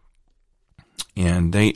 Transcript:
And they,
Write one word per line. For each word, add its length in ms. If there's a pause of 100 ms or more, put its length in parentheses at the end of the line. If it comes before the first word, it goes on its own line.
(1160)
And 360
they, 240